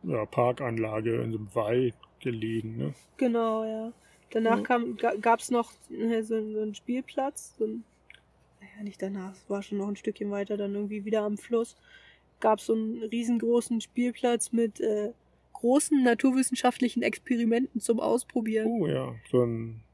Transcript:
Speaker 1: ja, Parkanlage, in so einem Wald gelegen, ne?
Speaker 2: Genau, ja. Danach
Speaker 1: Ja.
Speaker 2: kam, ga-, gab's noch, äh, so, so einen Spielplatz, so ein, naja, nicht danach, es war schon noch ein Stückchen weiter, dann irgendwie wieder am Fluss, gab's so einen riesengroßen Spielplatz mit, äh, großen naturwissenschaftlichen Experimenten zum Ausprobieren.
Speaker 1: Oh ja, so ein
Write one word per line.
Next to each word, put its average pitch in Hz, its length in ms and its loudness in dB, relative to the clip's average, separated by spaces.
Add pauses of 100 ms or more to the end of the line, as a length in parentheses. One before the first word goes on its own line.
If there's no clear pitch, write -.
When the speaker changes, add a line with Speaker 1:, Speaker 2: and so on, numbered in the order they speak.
Speaker 1:
ja, 127 220 -2
Parkanlage, 113 960 0
in 117 100 -4
so 110 60 -4
einem 104 180 -8
Wald 120 380 2 (260)
gelegen, 113 580 -4
ne? 139 160 -4 (240)
Speaker 2:
Genau, 226 460 0
ja. 220 300 -8 (380)
Danach 226 260 2
Speaker 1:
Ja. 208 60 -2
Speaker 2:
kam, 240 340 0
ga-, 233 180 0
gab's 226 360 2
noch, 233 200 0 (180)
äh, 226 320 -2
so, 220 140 -4 (160)
so 214 100 -4
einen 214 140 -4
Spielplatz, - 800 -6
so 220 80 -2
ein, 220 180 -6 (760)
naja, 202 240 -16
nicht 202 180 -10
danach, 190 320 -8
es - 160 -20
war 202 140 -4
schon 202 140 -6
noch 196 100 -2
ein 202 80 -4
Stückchen 202 360 -6
weiter, 202 260 -4
dann 202 180 -4
irgendwie 208 300 -6
wieder 220 180 0
am 208 140 -2
Fluss, 233 380 -2 (640)
gab's 214 260 4
so 226 80 2
einen 220 300 -2
riesengroßen 233 800 2
Spielplatz 240 680 0
mit, 226 300 0
äh, 208 300 0 (420)
großen 277 500 4
naturwissenschaftlichen 247 1000 4
Experimenten 233 760 0
zum - 180 2
Ausprobieren. 220 680 0
Speaker 1:
Oh 226 200 0
ja, 131 260 -2 (160)
so 123 160 4
ein 113 360 -6 (120)